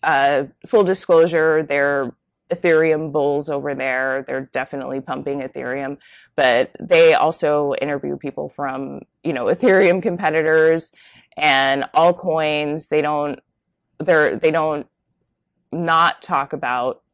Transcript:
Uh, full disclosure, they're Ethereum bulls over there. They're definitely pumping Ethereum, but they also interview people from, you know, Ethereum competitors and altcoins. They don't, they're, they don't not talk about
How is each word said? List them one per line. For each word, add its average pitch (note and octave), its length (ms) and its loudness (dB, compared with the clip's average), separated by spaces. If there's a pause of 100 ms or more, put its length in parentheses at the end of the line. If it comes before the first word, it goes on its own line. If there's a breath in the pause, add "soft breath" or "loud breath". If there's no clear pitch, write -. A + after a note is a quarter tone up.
Uh, C#3 420 0 (220)
full G#3+ 180 4
disclosure, E3 760 2
they're C#3+ 500 0 (380)
Ethereum D#3+ 600 0
bulls C#3+ 400 -2
over C#3+ 240 -6
there. C3+ 520 -4
They're C3+ 260 -8
definitely C3+ 480 -8
pumping C#3 400 -8
Ethereum, C3+ 580 -8 (380 soft breath)
but B2+ 420 2
they E3 360 6
also D3 680 0
interview C#3+ 340 -6
people C#3+ 320 -10
from, C#3 520 -10 (240)
you E3 80 -2
know, B2 140 -4
Ethereum F#3 560 4
competitors D#3+ 920 0 (440 soft breath)
and C3+ 480 2 (100)
altcoins. D#3+ 920 0
They D3+ 120 0
don't, D3 400 -4 (580)
they're, D#3 380 2
they D#3 140 2
don't D#3 360 -2 (840)
not E3 500 0
talk C#3 300 -4
about B2 500 -4 (120)